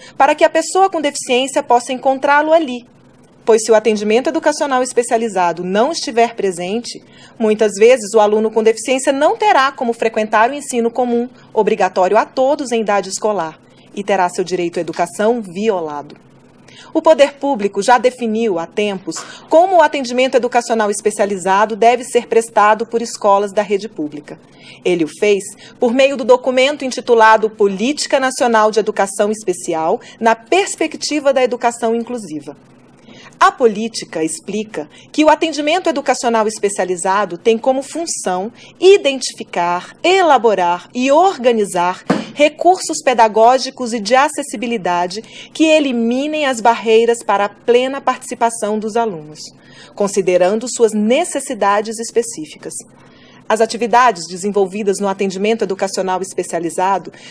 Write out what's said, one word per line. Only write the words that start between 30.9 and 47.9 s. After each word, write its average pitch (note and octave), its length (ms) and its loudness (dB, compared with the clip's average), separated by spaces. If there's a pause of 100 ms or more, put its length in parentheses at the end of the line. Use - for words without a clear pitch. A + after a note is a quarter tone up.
da B3+ 120 2
Educação A#3 520 -2
Inclusiva. A3 640 -10 (800)
A F#4 140 4
política A3 720 -2
explica F#3+ 640 -8 (220)
que D4+ 140 2
o D#4 40 6
atendimento D#4 600 0
educacional A#3+ 580 0
especializado F#3+ 880 -2
tem A3+ 200 2
como C4 260 -2
função G#3+ 680 -6 (300)
identificar, A#3 1200 0
elaborar A3+ 920 2
e B3+ 180 0
organizar A3+ 920 0 (280)
recursos D#4 720 0
pedagógicos A#3+ 920 2
e A#3+ 60 -4
de G3+ 160 0
acessibilidade A3 1080 -2 (320)
que D4+ 120 0
eliminem C#4+ 800 0
as B3+ 160 -2
barreiras A#3 640 2
para G3+ 220 0
a G#3 40 -2
plena B3+ 500 0